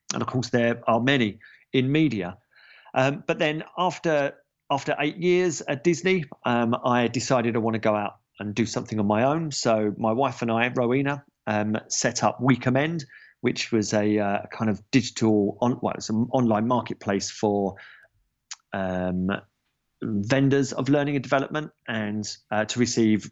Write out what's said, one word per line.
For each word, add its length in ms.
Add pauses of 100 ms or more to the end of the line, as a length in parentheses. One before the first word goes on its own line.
(140)
And 80
of 60
course, 220
there 380
are 120
many 400 (320)
in 200
media. 460 (560)
Um, 320
but 140
then 240 (140)
after, 560 (360)
after 300
eight 160
years 460
at 240
Disney, 400 (200)
um, 380
I 240
decided 480
I 40
wanna 200
go 160
out 220 (220)
and 140
do 120
something 340
on 80
my 160
own. 280
So 460
my 140
wife 300
and 100
I, 160
Rowena, 560 (240)
um, 300 (100)
set 340
up 200
Weekend, 640 (340)
which 320
was 220
a, 260
uh, 320
kind 180
of 120 (100)
digital 720
on-, 200
well, 140
it's 140
an 220
online 360
marketplace 640
for, 440 (1000)
um, 560 (720)
vendors 720
of 160
learning 260
and 80
development, 480 (160)
and, 500 (140)
uh, 140
to 140
receive 520